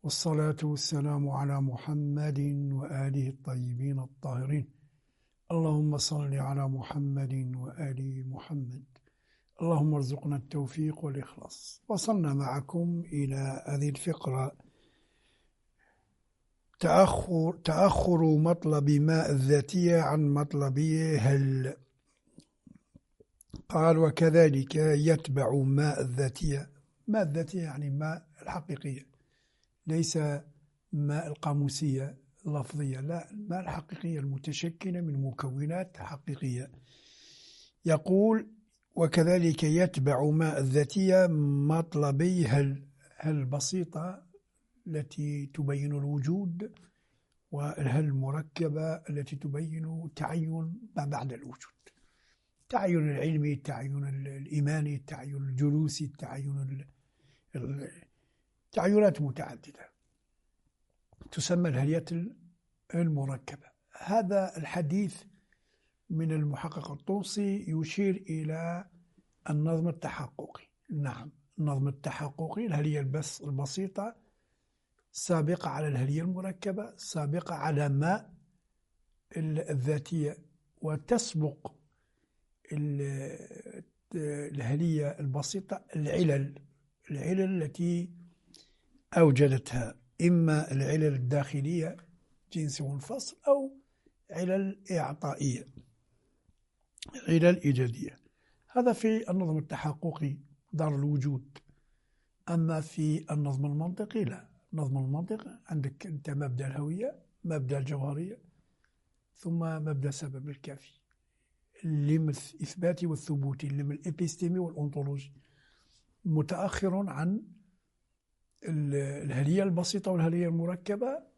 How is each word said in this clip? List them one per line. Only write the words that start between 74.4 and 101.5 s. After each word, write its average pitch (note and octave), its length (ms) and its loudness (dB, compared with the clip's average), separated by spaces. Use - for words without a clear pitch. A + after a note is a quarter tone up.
سابقة E3 580 0
على D3+ 180 -4
الهلية C#3 340 0
المركبة، F#3 760 -4
سابقة D#3+ 580 -4
على D3 340 2
ما E3 400 2
ال-، D#3 320 -2
الذاتية، D3 680 -2
وتسبق D3+ 920 -2
ال-، C#3+ 1080 -6
الهلية D3 920 -2
البسيطة D3 800 -6
العلل، C#3+ 640 0
العلل F3+ 520 0
التي F3 460 -2
أوجدتها، C3+ 800 4
إما E3 500 4
العلل C#3 420 2
الداخلية C#3+ 840 -2
جنس D3+ 300 -4
منفصل، C#3+ 560 -8
أو C4+ 300 2
علل F#3+ 480 -2
إعطائية، C#3+ 760 -4
علل E3+ 340 6
إيجادية. B2+ 560 0
هذا B3 220 4
في A3 380 0
النظم F3 260 2
التحققي D3+ 800 -4
دار D#3 220 0
الوجود. C#3 640 -2